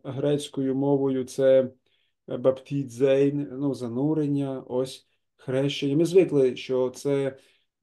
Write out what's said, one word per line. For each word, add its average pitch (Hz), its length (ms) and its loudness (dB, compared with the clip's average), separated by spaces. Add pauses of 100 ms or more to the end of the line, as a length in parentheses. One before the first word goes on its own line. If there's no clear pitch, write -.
г-, 143 80 -10
грецькою 139 640 -2
мовою 139 480 0
це, 131 460 4 (600)
е, 131 80 -8
"баптідзейн", 135 1120 0
ну, 135 220 -4
занурення, 135 920 -2
ось 131 400 -6 (300)
хрещення. 139 580 -2
Ми 165 100 4
звикли, 147 500 4
що 127 340 -2
це, 139 480 -4 (460)